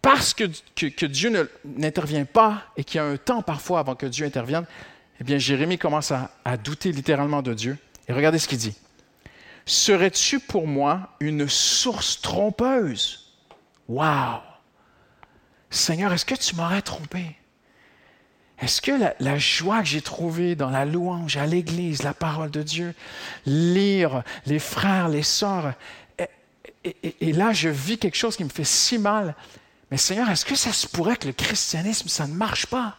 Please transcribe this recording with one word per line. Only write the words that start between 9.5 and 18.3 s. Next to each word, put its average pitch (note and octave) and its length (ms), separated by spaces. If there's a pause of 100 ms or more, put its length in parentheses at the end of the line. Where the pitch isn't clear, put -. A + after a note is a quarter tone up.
Serais-tu G3 760
pour E3 260
moi D3 540
une D3+ 280
source - 720
trompeuse ? » G#3 1120 (560)
Wow ! C3 520 (1300)
Seigneur, F3+ 440
est-ce F3 120
que C4+ 100
tu - 220
m'aurais E3+ 260
trompé ? D#3+ 540 (1200)